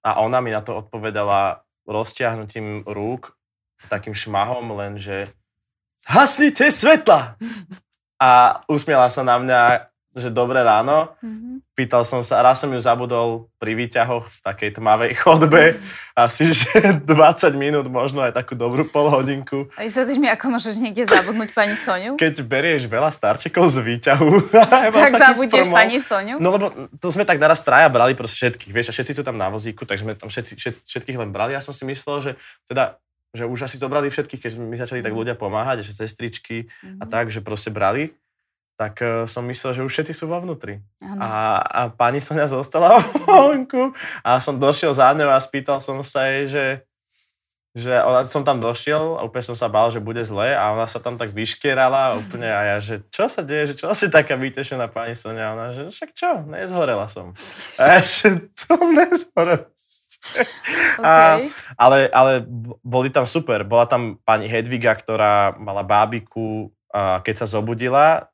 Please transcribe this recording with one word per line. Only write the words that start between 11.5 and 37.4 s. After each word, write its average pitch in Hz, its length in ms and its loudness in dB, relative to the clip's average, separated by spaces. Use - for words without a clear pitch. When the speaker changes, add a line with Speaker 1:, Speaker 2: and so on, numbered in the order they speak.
Speaker 1:
Pýtal 120 300 -2
som 120 240 -4
sa, 117 160 0
raz 127 160 6
som - 80 -6
ju 135 100 -4
zabudol 117 760 -2
pri 110 220 -8
výťahoch 120 500 -2
v - 140 -20
takej 101 340 -8
tmavej 110 400 0
chodbe, 160 560 6
Speaker 2:
Mhm. 165 80 -4
Speaker 1:
asi, 120 340 2
že 131 240 0
<laughs> 196 320 4
dvadsať 156 480 6
minút, 139 320 -2
možno 127 320 -4
aj 123 160 -2
takú 123 240 -6
dobrú 123 260 -2
polhodinku. 139 880 -2
Speaker 2:
A 214 140 -10
vysvetlíš 254 320 -2
mi, 285 80 2
ako 220 240 -2
môžeš 226 260 -4
niekde 226 300 -4
zabudnúť 226 480 2
pani 208 240 0
Soňu? 220 400 -6
Speaker 1:
Keď 151 240 -2
berieš 139 420 0
veľa 123 300 0
starčekov - 540 0
z 131 160 2
výťahu, 135 460 2
<laughs> - 0 -
Speaker 2:
Tak 226 400 6
Speaker 1:
máš - 0 -
taký 247 120 6
Speaker 2:
zabudieš 254 400 4
Speaker 1:
frmol. - 120 2
Speaker 2:
pani 226 240 4
Soňu? 214 360 -6
Speaker 1:
No 233 140 0
lebo 202 160 0
to - 160 -12
sme 175 140 -2
tak 180 160 2
naraz 151 240 4
traja 143 240 6
brali 123 260 4
proste 117 240 -8
všetkých, 117 380 -6
vieš, 117 140 -2
a 117 40 -10
všetci 131 220 -6
sú 143 80 -6
tam 117 160 -8
na 95 80 -2
vozíku, 107 400 -8
tak 98 160 -6
sme 107 160 -8
tam - 80 -16
všetci, 110 320 -10
všet-, - 240 -10
všetkých 127 340 -12
len 110 140 -8
brali. 107 240 -4
Ja 139 80 -8
som 147 80 -14
si 135 160 -10
myslel, 143 340 -8
že 139 100 -8
teda, 127 320 -2
že 117 160 -8
už 123 160 -6
asi 131 160 -8
zobrali 139 320 -2
všetkých, 139 320 -8
keď 120 160 -8
mi 117 160 -10
začali 123 240 -10
tak 110 160 -6
Speaker 2:
Mhm. 113 60 -6
Speaker 1:
ľudia 117 160 -6
pomáhať, 110 500 -6
že 104 80 -14
sestričky 117 720 -12
a 120 80 -14
Speaker 2:
Mhm. 113 60 -14
Speaker 1:
tak, 113 160 -2
že 107 100 -8
proste 104 320 -10